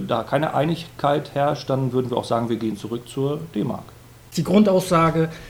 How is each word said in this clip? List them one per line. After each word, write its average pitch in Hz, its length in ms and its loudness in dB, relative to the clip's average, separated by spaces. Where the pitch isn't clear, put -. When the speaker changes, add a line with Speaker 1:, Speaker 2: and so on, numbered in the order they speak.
Speaker 1:
da 113 160 0
keine 147 320 -2
Einigkeit 147 800 -2
herrscht, 143 340 -2
dann 131 240 0
würden 127 160 0
wir 120 80 0
auch 107 60 0
sagen, 117 260 0
wir 117 60 0
gehen 107 220 -4
zurück 113 300 -8
zur 143 340 -4
D-Mark. 143 300 -4
Speaker 2:
Die 160 60 0
Grundaussage, 170 880 4